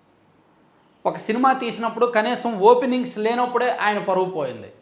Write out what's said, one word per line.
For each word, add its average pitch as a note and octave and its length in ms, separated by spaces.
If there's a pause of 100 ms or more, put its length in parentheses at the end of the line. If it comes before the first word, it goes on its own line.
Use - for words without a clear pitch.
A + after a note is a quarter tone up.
(1080)
ఒక E3+ 100
సినిమా B3 360
తీసినప్పుడు A#3 540
కనీసం A#3 520
ఓపెనింగ్స్ B3 600
లేనప్పుడే A#3+ 520
ఆయన G#3 280
పరువు F#3 320
పోయింది. B2 520